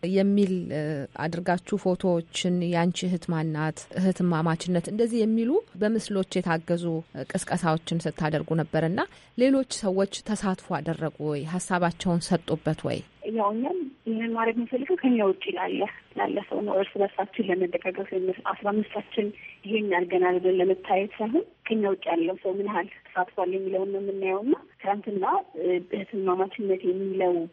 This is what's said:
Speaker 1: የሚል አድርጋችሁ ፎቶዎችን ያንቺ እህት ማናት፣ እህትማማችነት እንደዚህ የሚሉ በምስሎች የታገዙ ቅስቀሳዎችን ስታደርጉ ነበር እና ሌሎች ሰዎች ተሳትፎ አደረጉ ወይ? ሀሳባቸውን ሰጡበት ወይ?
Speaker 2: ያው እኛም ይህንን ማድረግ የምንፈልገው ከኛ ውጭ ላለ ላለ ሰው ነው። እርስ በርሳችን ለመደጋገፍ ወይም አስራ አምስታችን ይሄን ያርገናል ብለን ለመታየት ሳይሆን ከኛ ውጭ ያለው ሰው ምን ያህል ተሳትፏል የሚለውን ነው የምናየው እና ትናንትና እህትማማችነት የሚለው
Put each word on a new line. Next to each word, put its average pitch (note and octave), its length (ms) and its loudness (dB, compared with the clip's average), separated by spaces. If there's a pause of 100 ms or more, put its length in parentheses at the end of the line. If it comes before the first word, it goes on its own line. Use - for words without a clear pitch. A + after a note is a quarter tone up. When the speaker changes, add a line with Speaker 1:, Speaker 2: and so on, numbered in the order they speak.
(120)
Speaker 1:
የሚል G3 420 4 (680)
አድርጋችሁ F3 600 -2
ፎቶዎችን F3+ 760 0 (120)
ያንቺ F3 360 2
እህት F3+ 260 -2
ማናት፣ D#3 500 -2 (160)
እህትማማችነት F3 920 2
እንደዚህ A3+ 320 0
የሚሉ A3 300 2 (260)
በምስሎች G#3 580 0
የታገዙ E3+ 520 0 (420)
ቅስቀሳዎችን E3 760 0
ስታደርጉ D#3 540 -2
ነበር D#3+ 280 2
እና F3 160 0 (380)
ሌሎች C4 380 4
ሰዎች F#3+ 380 0 (100)
ተሳትፎ G3 500 -2
አደረጉ D3+ 520 -4
ወይ? D3 200 -2
ሀሳባቸውን F3 760 0
ሰጡበት - 600 0
ወይ? B2 180 -2 (320)
Speaker 2:
ያው G#3+ 200 2
እኛም C#4 260 -2 (280)
ይህንን A3+ 260 -2
ማድረግ A3+ 240 2
የምንፈልገው B3 420 0
ከኛ B3 260 4
ውጭ F#3+ 280 2
ላለ F#3+ 280 -4 (360)
ላለ G3+ 280 -2
ሰው G3+ 180 -4
ነው። G#3 140 -2
እርስ G3 180 0
በርሳችን G3 540 -2
ለመደጋገፍ F#3 600 -2
ወይም F#3 180 -2 (180)
አስራ G3 220 -4
አምስታችን G#3 600 -2 (340)
ይሄን G#3+ 280 -2
ያርገናል F3+ 480 2
ብለን F#3 200 4
ለመታየት F#3+ 560 2
ሳይሆን A3+ 320 0 (180)
ከኛ A3 260 0
ውጭ F#3+ 160 -2
ያለው E3+ 340 0
ሰው F#3 140 -2
ምን G3+ 140 -2
ያህል F3+ 220 -2 (140)
ተሳትፏል F3+ 480 -2
የሚለውን F#3+ 400 -2
ነው G3 100 -4
የምናየው G3 400 -2
እና C4+ 140 2 (220)
ትናንትና G3+ 480 -2 (680)
እህትማማችነት F#3+ 920 -2
የሚለው F#3 520 0 (160)